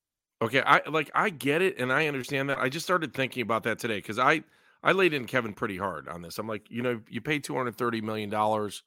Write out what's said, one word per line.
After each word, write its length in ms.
Okay, 220
I, 260
like, 260
I 160
get 320
it, 160
and 140
I 160
understand 400
that. 100
I 120
just 160
started 260
thinking 300
about 220
that 140
today 220
'cause 180
I, 240
I 100
laid 200
in 140
Kevin 260
pretty 240
hard 320
on 140
this. 160
I'm 100
like, 220
"You 100
know, 280
you 120
paid 240
two 120
hundred 200
thirty 240
million 300
dollars. 560